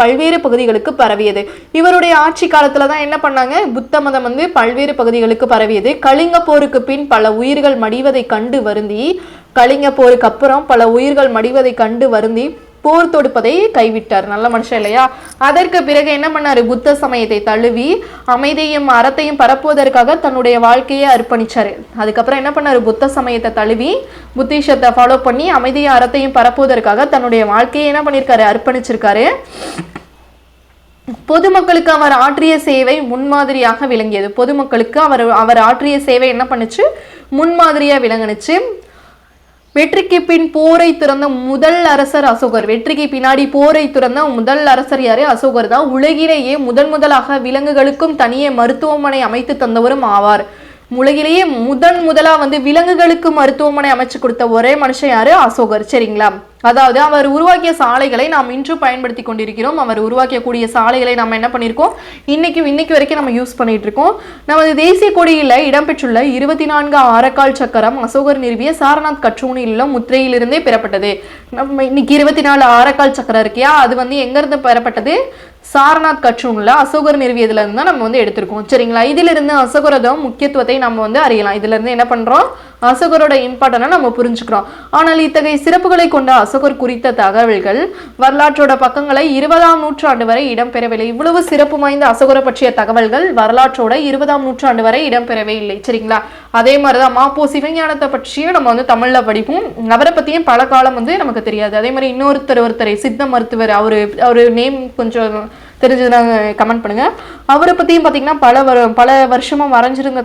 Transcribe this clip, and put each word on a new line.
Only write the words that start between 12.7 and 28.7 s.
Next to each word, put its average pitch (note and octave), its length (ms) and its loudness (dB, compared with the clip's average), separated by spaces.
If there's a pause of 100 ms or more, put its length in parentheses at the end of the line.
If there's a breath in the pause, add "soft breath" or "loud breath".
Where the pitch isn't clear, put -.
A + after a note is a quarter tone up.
போர் E4+ 260 2
தொடுப்பதை C4+ 420 0 (220)
கைவிட்டார். A3 560 0
நல்ல G#3+ 220 -2
மனுஷன் A3+ 260 -4
இல்லையா? G#3+ 240 0 (460 loud breath)
அதற்கு F4 400 2
பிறகு D4 260 2
என்ன C#4+ 220 -2
பண்ணாரு? C#4+ 340 0
புத்த B3 320 0
சமயத்தை A#3 360 -2 (100)
தழுவி A#3 380 0 (480 loud breath)
அமைதியையும் D4 600 -2
அறத்தையும் C4+ 480 0
பரப்புவதற்காக C4+ 800 2
தன்னுடைய B3 400 0
வாழ்க்கையை C4 480 2
அர்ப்பணிச்சாரு. A3+ 600 -2 (300)
அதுக்கப்புறம் A#3 400 0
என்ன C#4+ 140 -2
பண்ணாரு? C#4+ 320 0
புத்த A3+ 300 0
சமயத்தை A#3 420 -4
தழுவி A3+ 320 -2 (460 loud breath)
புத்திசத்தை C4+ 600 0
ஃபாலோ B3+ 300 4
பண்ணி C4 180 -2 (120)
அமைதியும் C4+ 400 0
அறத்தையும் C4+ 420 0
பரப்புவதற்காக A#3+ 760 2
தன்னுடைய A#3 380 0
வாழ்க்கையை D4 400 0
என்ன D4+ 160 -2
பண்ணிருக்காரு? C4 420 2
அர்ப்பணிச்சிருக்காரு. A3+ 720 -2 (2000 loud breath)